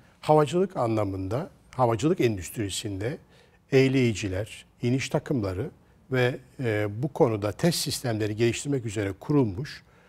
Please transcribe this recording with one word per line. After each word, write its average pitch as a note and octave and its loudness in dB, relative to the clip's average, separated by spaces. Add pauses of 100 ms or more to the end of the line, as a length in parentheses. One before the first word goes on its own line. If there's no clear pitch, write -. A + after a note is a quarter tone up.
(220)
havacılık D#3 2
anlamında, A2 -2 (260)
havacılık C3 2
endüstrisinde G#2 -4 (540)
eğleyiciler, A#2+ 2 (160)
iniş B2 0
takımları A#2 -2 (420)
ve, B2+ 2 (200)
e, G#2+ 0 (160)
bu D#3+ -2
konuda G#2+ 2
test - 0
sistemleri G#2+ -2
geliştirmek A#2 0
üzere G2+ -2
kurulmuş, B2+ -2 (260)